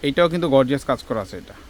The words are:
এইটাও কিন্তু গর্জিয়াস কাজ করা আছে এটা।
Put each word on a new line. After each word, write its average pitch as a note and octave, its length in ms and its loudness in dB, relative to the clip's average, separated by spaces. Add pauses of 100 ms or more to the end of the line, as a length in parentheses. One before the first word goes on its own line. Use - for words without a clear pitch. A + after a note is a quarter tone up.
এইটাও D#3 260 2
কিন্তু E3+ 200 -2
গর্জিয়াস C3+ 360 2
কাজ B2 180 -4
করা A2+ 180 -6
আছে F#2+ 160 -10
এটা। - 180 -16 (160)